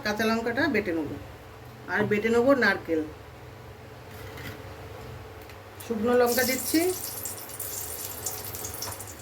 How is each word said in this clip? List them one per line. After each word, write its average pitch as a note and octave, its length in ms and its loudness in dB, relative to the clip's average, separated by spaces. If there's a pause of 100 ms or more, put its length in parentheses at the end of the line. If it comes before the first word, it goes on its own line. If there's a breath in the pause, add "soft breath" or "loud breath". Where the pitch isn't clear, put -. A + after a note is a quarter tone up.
কাঁচা G#3+ 200 2
লঙ্কাটা A#3 420 4
বেটে G#3 240 2
নেব। D#3+ 180 0 (840)
আর G3+ 100 4
বেটে G#3 260 2
নেব A#3+ 180 6 (160)
নারকেল। F3+ 380 4 (2750)
শুকনো A#3 260 4
লঙ্কা B3 300 6
দিচ্ছি, C4+ 360 4 (2500)